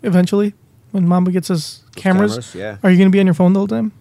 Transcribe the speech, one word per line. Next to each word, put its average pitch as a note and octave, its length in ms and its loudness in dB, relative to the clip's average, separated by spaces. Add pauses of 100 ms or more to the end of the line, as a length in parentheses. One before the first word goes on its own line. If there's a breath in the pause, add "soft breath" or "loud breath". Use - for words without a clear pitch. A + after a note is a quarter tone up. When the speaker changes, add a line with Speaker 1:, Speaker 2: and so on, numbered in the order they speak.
Speaker 1:
eventually, G3+ 520 0 (380)
when F#3+ 140 0
Mamba F3+ 260 2
gets F3+ 160 -4
his E3 340 -6 (120)
Speaker 2:
Those D3+ 80 -18
Speaker 1:
cameras, F#3+ 300 2
Speaker 2:
cameras, - 220 -12
yeah. G3+ 280 -10
Speaker 1:
are G3 80 2
you F3+ 80 4
gonna F#3+ 120 4
be F#3+ 100 2
on F#3+ 60 2
your F#3 80 2
phone F3+ 180 2
the G3 80 0
whole G3+ 60 -2
time? A3 340 -4